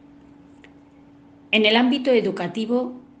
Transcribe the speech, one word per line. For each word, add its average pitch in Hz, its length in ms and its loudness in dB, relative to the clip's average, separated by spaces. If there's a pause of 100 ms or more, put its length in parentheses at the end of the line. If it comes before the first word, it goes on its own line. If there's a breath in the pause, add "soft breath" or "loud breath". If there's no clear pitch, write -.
(1500)
En 214 120 2
el 214 120 4
ámbito 254 360 2
educativo, 220 880 -2 (200)